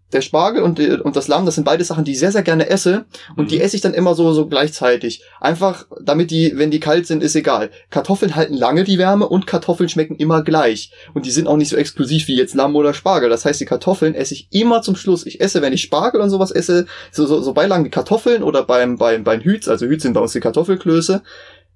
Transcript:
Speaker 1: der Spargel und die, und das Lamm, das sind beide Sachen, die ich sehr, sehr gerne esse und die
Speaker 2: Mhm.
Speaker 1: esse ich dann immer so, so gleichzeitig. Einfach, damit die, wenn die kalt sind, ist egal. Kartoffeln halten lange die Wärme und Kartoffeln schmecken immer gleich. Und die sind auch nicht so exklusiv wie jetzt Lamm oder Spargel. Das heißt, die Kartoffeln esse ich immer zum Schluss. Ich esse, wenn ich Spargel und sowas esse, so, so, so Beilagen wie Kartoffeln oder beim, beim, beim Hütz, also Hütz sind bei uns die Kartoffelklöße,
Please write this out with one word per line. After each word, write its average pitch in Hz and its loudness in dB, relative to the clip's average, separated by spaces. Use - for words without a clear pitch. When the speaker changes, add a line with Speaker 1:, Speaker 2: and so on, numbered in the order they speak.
Speaker 1:
der 131 0
Spargel 190 0
und 170 0
die, 151 2
und 143 -2
das 139 -4
Lamm, 156 2
das 160 0
sind 147 -2
beide 160 2
Sachen, 160 -2
die 135 -4
ich 131 -6
sehr, 180 2
sehr 202 0
gerne 165 0
esse 190 0
und 151 -2
die 156 0
Speaker 2:
Mhm. - 2
Speaker 1:
esse 196 0
ich 196 -4
dann 185 0
immer 175 2
so, 165 2
so 151 2
gleichzeitig. 127 -2
Einfach, 175 -2
damit 165 0
die, 160 2
wenn 151 2
die 156 0
kalt 160 0
sind, 156 -2
ist 151 0
egal. 135 0
Kartoffeln 185 -2
halten 151 0
lange 135 2
die 190 2
Wärme 190 2
und 190 0
Kartoffeln 170 -2
schmecken 156 -4
immer 156 0
gleich. 143 0
Und 135 -6
die 131 -6
sind 160 0
auch 151 4
nicht 151 2
so - -4
exklusiv 147 -2
wie 131 0
jetzt 127 0
Lamm 143 2
oder 147 2
Spargel. 143 2
Das 113 0
heißt, 147 0
die 147 -6
Kartoffeln 180 0
esse 135 -6
ich - -16
immer 226 2
zum 196 -2
Schluss. 175 0
Ich - -6
esse, 180 0
wenn 135 0
ich - -2
Spargel 208 0
und 202 2
sowas 190 0
esse, 180 0
so, 151 0
so, 143 2
so 135 -2
Beilagen 170 2
wie 131 -4
Kartoffeln 226 0
oder 135 0
beim, 123 2
beim, 113 0
beim 113 0
Hütz, 202 0
also 113 0
Hütz 156 -2
sind 123 0
bei 131 2
uns 117 -2
die 123 -4
Kartoffelklöße, 165 0